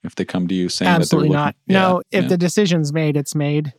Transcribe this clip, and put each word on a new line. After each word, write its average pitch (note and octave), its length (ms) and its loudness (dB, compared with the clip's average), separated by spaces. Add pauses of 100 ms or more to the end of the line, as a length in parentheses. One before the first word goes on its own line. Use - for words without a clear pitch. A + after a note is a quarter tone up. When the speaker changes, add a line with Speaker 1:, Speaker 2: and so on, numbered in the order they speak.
Speaker 1:
if - 100 -12
they F#2 120 -4
come F2+ 200 -4
to F2+ 80 -2
you F2+ 140 0
saying F3+ 220 -2
Speaker 2:
Absolutely D3+ 400 2
Speaker 1:
that - 20 2
they're D3 80 2
looking D3 140 -2 (180)
Speaker 2:
not. F#3+ 220 4
No, F3+ 160 -2
Speaker 1:
Yeah, G#3 80 0
Speaker 2:
if F#3 60 2
Speaker 1:
yeah. - 40 -4
Speaker 2:
the F#3 80 2
decision's E3+ 560 0
made, D3+ 240 0
it's C#3+ 180 -4
made. D3 440 -2